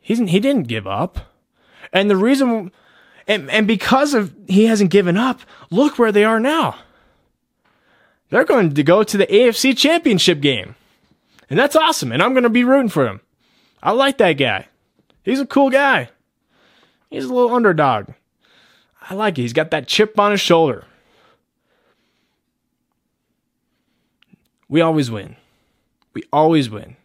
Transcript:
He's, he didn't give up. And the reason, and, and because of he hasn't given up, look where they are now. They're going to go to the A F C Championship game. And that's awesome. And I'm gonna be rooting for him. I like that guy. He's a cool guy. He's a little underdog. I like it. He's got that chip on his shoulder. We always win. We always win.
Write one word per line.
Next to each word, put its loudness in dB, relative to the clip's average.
He's, -4
he 0
didn't -2
give -8
up. -6
And 0
the 2
reason, 0
and, -4
and 0
because 0
of -2
he 4
hasn't 2
given 2
up, -2
look 0
where 2
they 2
are 0
now. -2
They're 2
going 2
to 0
go 4
to -4
the 0
A 6
F -2
C 0
Championship 0
game. -4
And -2
that's 0
awesome. -2
And 0
I'm 0
gonna 4
be 2
rooting 2
for 0
him. -10
I -2
like 0
that 4
guy. -4
He's -4
a -4
cool 2
guy. 0
He's -10
a -8
little 0
underdog. 0
I -18
like -4
it. -4
He's -6
got -2
that -6
chip -2
on 2
his -2
shoulder. 2
We 0
always 0
win. -14
We -12
always 2
win. -16